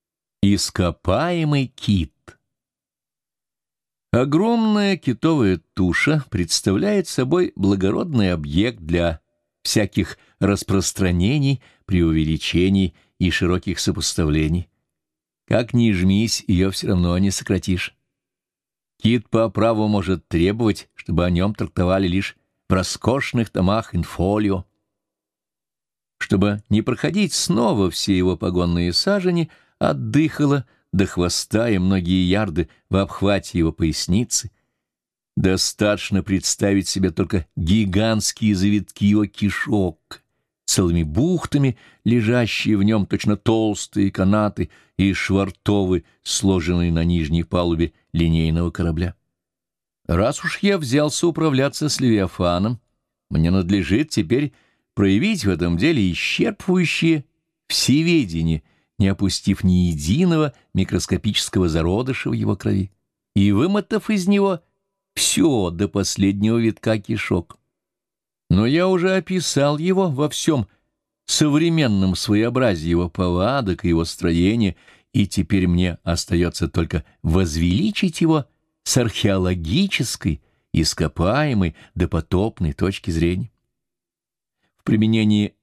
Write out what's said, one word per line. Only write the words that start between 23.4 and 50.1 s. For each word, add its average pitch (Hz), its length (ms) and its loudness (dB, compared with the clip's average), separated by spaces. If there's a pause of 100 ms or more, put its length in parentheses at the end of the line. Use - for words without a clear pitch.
томах 98 440 0
инфолио. 95 680 -2 (1600)
Чтобы 104 460 0
не 107 140 2
проходить 156 500 -2
снова 175 580 0
все - 260 -2
его 90 200 0
погонные 87 560 -2
сажени, 180 580 0 (280)
от 123 320 -2
дыхала 143 560 0 (260)
до 95 140 2
хвоста 104 640 -2
и 101 80 2
многие 92 500 2
ярды 90 400 0 (220)
в 95 60 2
обхвате 95 640 0
его 80 140 2
поясницы, - 760 -2 (840)
достаточно 98 880 0
представить 98 640 0
себе 95 220 0
только 87 360 -2 (100)
гигантские 104 1000 0
завитки 101 520 0
его 104 180 4
кишок, - 1000 -4 (440)
целыми 85 380 2
бухтами 139 720 0 (260)
лежащие 117 720 0
в 98 60 2
нем 104 240 2
точно 104 320 -2
толстые 107 720 0
канаты 101 580 0 (300)
и 95 160 2
швартовы, 95 920 0 (180)
сложенные 87 680 0
на 82 100 0
нижней 82 420 0
палубе 85 500 0 (180)
линейного 82 580 0
корабля. 85 440 -4 (920)
Раз 104 380 0